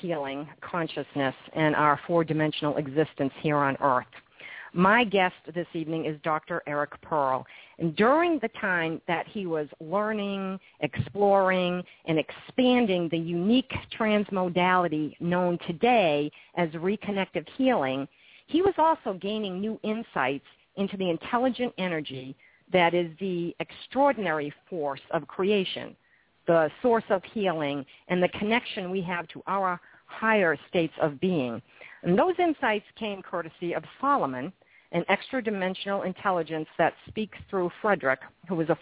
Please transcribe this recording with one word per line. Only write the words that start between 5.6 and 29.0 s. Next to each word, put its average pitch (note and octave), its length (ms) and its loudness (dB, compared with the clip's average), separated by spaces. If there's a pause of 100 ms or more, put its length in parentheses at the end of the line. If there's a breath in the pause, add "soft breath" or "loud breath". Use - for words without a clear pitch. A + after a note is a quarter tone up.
evening D#3+ 300 -4
is D3+ 180 -4
Doctor D#3+ 460 -4
Eric D3 320 -4
Pearl. C3 440 0 (360 loud breath)
And E3 160 -2
during D4+ 420 4
the A3+ 120 -6 (100)
time E3 480 -2
that E3 180 -2
he G3 200 -8
was D#3 200 -4 (140)
learning, G3 800 -4 (200 soft breath)
exploring, F#3 1040 2 (220 loud breath)
and D#3+ 160 0
expanding A#3 880 0
the E3 100 -2
unique F3 540 0 (240)
transmodality F3+ 1200 0
known F3 460 0
today E3 640 2 (260 loud breath)
as F3 140 2
reconnective F#3 760 -4 (100)
healing, D3 500 2 (400 soft breath)
he E4 160 0
was F#4+ 160 2
also D#4 360 2
gaining G3 460 -6
new G#3+ 220 -4
insights D3+ 640 -4 (300 soft breath)
into G3 200 -4
the F#3+ 140 -2
intelligent A#3+ 680 -2
energy C#3 580 -6 (360 soft breath)
that E3+ 220 4
is F3 240 0
the F3 400 -4
extraordinary F3+ 920 -2 (160)
force C#3+ 320 -4 (100)
of D#3 160 -2
creation, F#3 680 -2 (500 soft breath)
the D#3+ 240 4 (100)
source A3+ 300 2
of F#3+ 140 0 (100)
healing, D#3 500 -2 (220 loud breath)
and F3+ 160 2
the F3 60 6
connection A3 600 -4
we F#3+ 140 -4